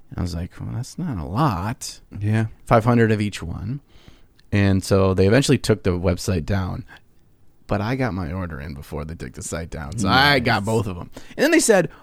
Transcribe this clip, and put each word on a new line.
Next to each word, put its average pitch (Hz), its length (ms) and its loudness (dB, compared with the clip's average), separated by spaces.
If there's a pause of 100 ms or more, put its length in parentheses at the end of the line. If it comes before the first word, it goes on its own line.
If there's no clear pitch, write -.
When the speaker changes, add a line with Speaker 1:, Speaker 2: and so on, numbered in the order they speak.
(100)
Speaker 1:
And - 80 -10
I - 40 -4
was 87 120 -4
like, 85 260 -8
"Well, 101 140 -8
that's 123 240 -10
not 156 200 -6
a 76 60 -8
lot." 104 760 -4 (200)
Speaker 2:
Yeah. 110 260 0 (200)
Speaker 1:
Five 113 180 4
hundred 117 280 4
of 104 80 0
each 104 220 -4
one. 90 380 -8 (680)
And 98 320 4
so 95 320 4
they 95 140 4
eventually 127 300 4
took - 260 0
the 95 60 2
website 90 560 0
down. 92 380 -4 (840)
But 101 160 -2
I 120 140 -2
got 120 180 -2
my 87 180 -6
order 87 300 -8
in 76 100 -12
before 73 320 -10
they 80 100 -10
took 64 200 -12
the - 80 -14
site 82 260 -8
down. 78 300 -8
So 98 100 0
I 139 300 4
got 117 240 0
Speaker 2:
Nice. - 20 -8
Speaker 1:
both 110 220 0
of 90 100 -6
them. 82 140 -12 (260)
And 214 80 2
then 311 60 4
they 320 80 6
said, 190 320 4 (120)